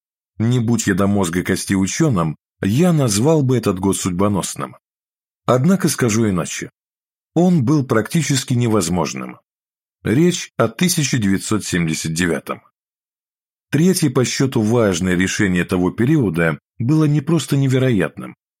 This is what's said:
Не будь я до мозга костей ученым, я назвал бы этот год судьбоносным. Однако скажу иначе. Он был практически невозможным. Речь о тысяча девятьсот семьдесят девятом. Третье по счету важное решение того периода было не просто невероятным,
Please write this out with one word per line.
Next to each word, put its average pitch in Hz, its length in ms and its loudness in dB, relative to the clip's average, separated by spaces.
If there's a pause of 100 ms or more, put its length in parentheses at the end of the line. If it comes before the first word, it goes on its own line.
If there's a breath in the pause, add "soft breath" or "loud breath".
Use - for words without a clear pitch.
(380)
Не 120 200 0
будь 113 280 0
я 101 80 2
до 98 120 0
мозга 92 360 0
костей 95 340 -2
ученым, 95 600 0 (240)
я 135 320 2
назвал 143 500 2
бы 127 140 2
этот 104 220 0
год 95 180 0
судьбоносным. 90 800 -4 (680)
Однако 156 420 2
скажу 113 400 0
иначе. 87 420 -4 (640)
Он 175 300 2
был 143 200 2
практически 131 680 -2
невозможным. 82 840 -2 (640)
Речь 170 540 0
о 117 120 0
тысяча 147 500 -2
девятьсот 98 460 -2
семьдесят 80 480 -4
девятом. 80 500 -4 (1080)
Третье 165 400 2
по 131 140 2
счету 135 360 -2
важное 98 560 2
решение 90 480 0
того 90 260 0
периода 95 680 0 (200)
было 156 260 0
не 147 160 2
просто 156 360 -2
невероятным, 123 800 0 (240)